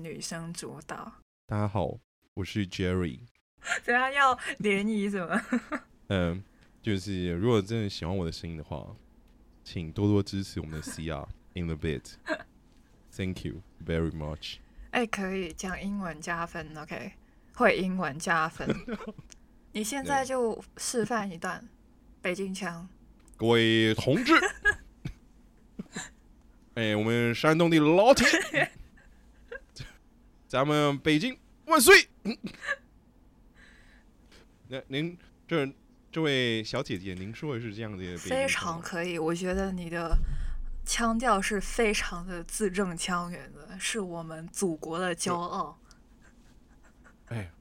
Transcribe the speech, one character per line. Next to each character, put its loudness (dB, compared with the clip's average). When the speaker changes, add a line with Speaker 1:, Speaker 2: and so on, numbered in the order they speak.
Speaker 1:
女 -10
生 -8
主 -12
导。 -12
Speaker 2:
大 -4
家 0
好， -2
我 -4
是 -2
Jerry。 0
Speaker 1:
<laughs> -4
等 2
下 2
要 4
联 2
谊 0
什 -2
么？ 0
<laughs> -10
Speaker 2:
嗯， 0
就 0
是 -2
如 2
果 6
真 -4
的 -2
喜 -6
欢 0
我 -2
的 -2
声 -10
音 -10
的 -12
话， -10
请 -8
多 2
多 6
支 -4
持 -8
我 -6
们 -6
的 -12
C -8
R -6
in -4
the -2
bit。 -4
Thank -4
you -8
very 2
much。 -8
Speaker 1:
哎， 0
可 -6
以 -6
讲 -8
英 -6
文 -8
加 -4
分 -10
，O -10
K， -10
会 4
英 -2
文 -4
加 0
分。 -6
Speaker 2:
<laughs> -20
Speaker 1:
你 -6
现 -6
在 0
就 -2
示 -2
范 -4
一 -10
段 -8
北 -2
京 -4
腔。 -8
Speaker 2:
各 0
位 6
同 2
志， 6
<laughs> -18
哎， 0
我 2
们 2
山 4
东 6
的 6
老 8
铁， 4
<laughs> -20
咱 2
们 4
北 4
京 -2
万 4
岁！ 12
那 -10
您， -4
这， 0
这 -4
位 2
小 -4
姐 -4
姐， -8
您 -8
说 -6
的 -4
是 -8
这 -10
样 -6
的 -8
北 -6
京 -
腔 -4
吗？ 0
Speaker 1:
非 0
常 -4
可 -6
以， -4
我 0
觉 -2
得 -2
你 -8
的 -2
腔 0
调 4
是 0
非 2
常 -4
的 -8
字 -2
正 -2
腔 -4
圆 -14
的， -16
是 -4
我 -6
们 -10
祖 -2
国 -6
的 -2
骄 -2
傲。 -4
Speaker 2:
对。 -8
哎， -8